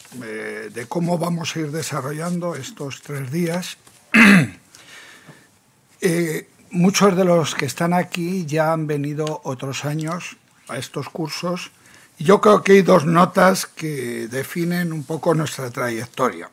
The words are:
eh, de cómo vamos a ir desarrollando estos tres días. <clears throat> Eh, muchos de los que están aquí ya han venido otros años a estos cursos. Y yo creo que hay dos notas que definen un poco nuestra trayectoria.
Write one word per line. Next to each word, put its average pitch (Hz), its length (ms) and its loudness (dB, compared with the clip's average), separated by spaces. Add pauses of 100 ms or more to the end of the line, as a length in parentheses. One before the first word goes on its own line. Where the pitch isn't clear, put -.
(220)
eh, 107 520 -10
de 117 120 -10
cómo 175 300 -2
vamos 165 400 -6
a 160 40 -6
ir 151 100 -6
desarrollando 156 840 -6
estos 135 480 -12
tres 139 280 -10
días. 170 480 -4 (340)
<clears throat> 196 440 6 (1500)
Eh, 165 480 -2 (200)
muchos 185 460 4
de 190 80 2
los 170 300 2
que - 100 -4
están 170 300 -2
aquí 180 500 -2
ya 156 280 0
han 160 140 -2
venido 147 580 -4
otros 135 420 -8
años 156 500 -6 (320)
a - 80 -10
estos 127 320 -10
cursos. 175 640 -8 (480)
Y 156 60 -8
yo 196 160 6
creo 208 220 6
que 196 100 4
hay 196 100 10
dos 170 240 6
notas 180 580 4
que 120 640 -8
definen 170 640 -4
un 151 120 -6
poco 160 300 0
nuestra 139 360 -4
trayectoria. 117 840 -4